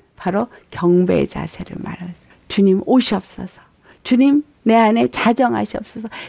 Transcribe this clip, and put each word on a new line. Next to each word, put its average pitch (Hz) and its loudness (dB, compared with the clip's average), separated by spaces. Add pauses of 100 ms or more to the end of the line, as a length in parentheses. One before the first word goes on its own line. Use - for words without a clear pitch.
(160)
바로 202 -4 (240)
경배의 175 2
자세를 - -10
말하는 180 -12
거예요. - -20 (120)
"주님 196 2
오시옵소서. - -2 (420)
주님 277 2 (200)
내 220 4
안에 233 4
자정하시옵소서. 226 -2 (200)